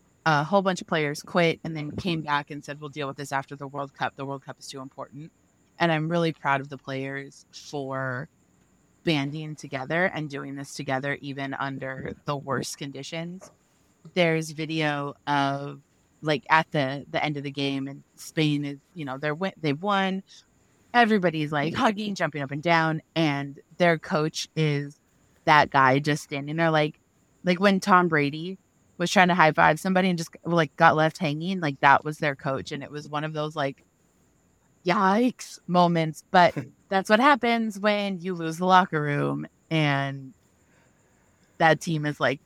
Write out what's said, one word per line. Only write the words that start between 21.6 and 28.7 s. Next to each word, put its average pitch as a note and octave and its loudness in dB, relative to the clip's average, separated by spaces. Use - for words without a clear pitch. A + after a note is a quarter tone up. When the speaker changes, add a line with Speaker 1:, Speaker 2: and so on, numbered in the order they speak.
Speaker 1:
hugging, G#3 -2
jumping D#3 -4
up C3+ -6
and D#3 -8
down, D#3+ 2
and C#3+ -2
their E3+ 4
coach - -2
is D3 -2
that D3+ 8
guy C3+ 6
just D3 -2
standing D3 -8
there, E3 2
like, D#3 0
like F3+ 0
when G3 4
Tom F3+ 4
Brady D#3 -2